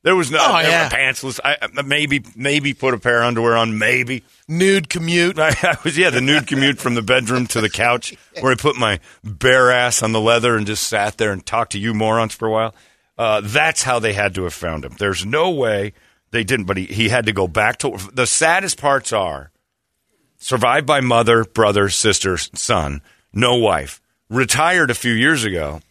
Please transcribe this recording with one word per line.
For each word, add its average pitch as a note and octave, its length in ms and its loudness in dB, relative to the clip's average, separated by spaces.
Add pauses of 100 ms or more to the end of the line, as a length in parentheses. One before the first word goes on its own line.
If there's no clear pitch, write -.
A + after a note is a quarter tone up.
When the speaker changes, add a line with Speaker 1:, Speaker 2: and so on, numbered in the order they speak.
Speaker 1:
There F3+ 100 4
was E3 160 0
no, D3+ 100 0
Speaker 2:
Oh, D#3+ 120 4 (100)
Speaker 1:
there D#3+ 80 2
Speaker 2:
yeah. E3 180 2
Speaker 1:
were A2+ 80 -4
pantsless. C3 460 -4
I, C#3 180 0
I C3 220 -6
maybe, C#3+ 400 -2 (140)
maybe C#3 380 -2
put C3 200 0
a A2 40 -4
pair A#2+ 240 2
of A#2 40 2
underwear A#2 300 2
on, A2+ 220 0
maybe. B2 440 -2 (240)
Speaker 2:
Nude F#3 420 0
commute. E3+ 500 0
Speaker 1:
<laughs> - 20 -4
I, D#3 80 4 (140)
I F3 220 2
was, C#3+ 140 -2
yeah, F3+ 120 4
the B2 100 0
nude C#3 260 2
commute C3+ 320 0
from A#2+ 160 -2
the A#2 80 -2
bedroom B2 460 0
to A#2 120 -2
the G#2+ 100 0
couch A#2+ 440 -2 (120)
Speaker 2:
<laughs> - 140 -16
Speaker 1:
where C3 120 2
I - 20 4
put C#3 220 0
my G#2+ 240 0 (240)
bare B2+ 480 4
ass B2 320 2
on A2 80 0
the A2 80 2
leather A#2 360 4
and G#2+ 120 -2
just G#2 180 -4
sat G#2 320 -2
there G#2+ 140 0
and F#2 120 -8
talked A2+ 280 -4
to G#2 80 -6
you A2 140 -4
morons A2 400 0
for A2+ 120 -6
a A2 60 -2
while. A2 220 -2 (420)
Uh, A2 260 0
that's D3 400 -2
how B2 160 0
they A2 140 -2
had G2+ 240 -2
to F#2 80 -4
have E2+ 100 -6
found D#2 300 -6
him. C2 120 -14
There's G2 300 -2
no D#3 240 0
way G#2+ 420 -2 (380)
they A#2 140 -2
didn't, G#2+ 220 -2
but F#2+ 100 -2
he, F#2 100 -6
he A2 220 -2
had A#2 180 0
to A2 60 0
go F#2+ 160 0
back G#2+ 320 0
to, A#2+ 180 -4 (140)
the B2+ 160 0
saddest F3 500 0
parts C#3 340 0
are D#2 380 -4 (880)
survived B2+ 480 0
by C#3+ 140 2
mother, A#2 440 4
brother, G#2 440 2
sister, F#2+ 480 0
son, D2+ 680 -4 (300)
no B2 240 2
wife, F2 440 0 (300)
retired D#3 580 0
a A#2+ 60 -2
few A#2+ 180 -2
years B2+ 300 2
ago D#2+ 380 -4 (100)